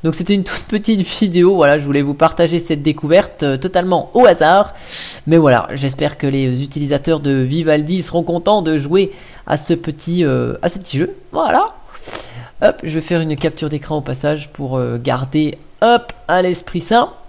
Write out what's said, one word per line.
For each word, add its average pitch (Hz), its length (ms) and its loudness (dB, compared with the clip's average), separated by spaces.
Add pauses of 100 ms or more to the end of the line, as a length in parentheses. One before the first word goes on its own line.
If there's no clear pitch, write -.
Donc 160 140 0
c'était 190 180 0
une 196 80 0
toute - 220 -8
petite 208 360 0
vidéo. 180 540 2
Voilà, 151 240 6
je 143 60 -4
voulais 143 180 0
vous 143 120 -2
partager 160 440 2
cette 156 240 -4
découverte, 156 600 0
euh, 135 120 0
totalement 180 580 -2
au 247 120 6
hasard. 180 480 4 (540)
Mais 160 80 6
voilà, 131 380 4
j'espère 139 440 -4
que 147 80 -4
les 135 380 -2
utilisateurs 147 560 -2
de 139 100 -2
Vivaldi 151 720 0
seront 170 220 -2
contents 175 380 0
de 156 160 0
jouer 175 340 0 (340)
à 147 100 0
ce 170 180 0
petit, 170 500 -2
euh, 123 360 0
à - 80 0
ce 101 120 -4
petit - 180 -6
jeu. 370 160 -2 (160)
Voilà. 330 460 0 (840)
Hop, - 200 2
je 156 140 -6
vais 160 100 -2
faire 175 140 0
une 156 160 -2
capture 156 320 -4
d'écran 151 300 -6
au - 20 -4
passage 147 480 -4
pour, 131 280 -8
euh, 120 220 -4
garder, 131 580 -2 (260)
hop, 233 300 2 (140)
à 180 160 2
l'esprit 180 380 -4
ça. 226 320 2 (160)